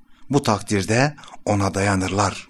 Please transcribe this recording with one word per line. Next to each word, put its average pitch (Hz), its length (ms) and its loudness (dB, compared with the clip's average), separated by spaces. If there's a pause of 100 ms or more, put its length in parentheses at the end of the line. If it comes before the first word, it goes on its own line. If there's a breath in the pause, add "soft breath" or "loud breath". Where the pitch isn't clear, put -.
(300)
bu 143 120 4
takdirde 107 760 2 (280 loud breath)
ona 98 300 0
dayanırlar." 95 760 0